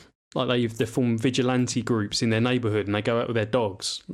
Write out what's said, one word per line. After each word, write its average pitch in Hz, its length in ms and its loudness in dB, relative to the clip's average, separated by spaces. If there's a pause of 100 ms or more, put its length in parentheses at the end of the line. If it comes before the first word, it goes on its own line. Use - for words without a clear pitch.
(360)
like, 127 120 -2
they, 123 200 2
they 113 180 -2
form 117 320 0
vigilante 127 640 0
groups 110 400 0
in 117 80 2
their 110 100 2
neighbourhood, 113 460 0
and 101 80 -2
they 107 80 0
go 117 180 2
out - 80 -2
with 113 80 -2
their 107 120 0
dogs, 110 560 -2 (100)